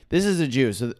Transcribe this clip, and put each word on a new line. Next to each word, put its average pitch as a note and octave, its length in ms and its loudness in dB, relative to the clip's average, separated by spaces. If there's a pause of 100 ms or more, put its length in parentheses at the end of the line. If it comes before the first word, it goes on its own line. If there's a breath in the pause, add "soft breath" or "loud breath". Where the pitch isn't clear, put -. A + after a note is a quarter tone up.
this F#3 160 0
is G3 140 2
a D#3+ 80 0
Jew. B2+ 260 0
So A2+ 280 -6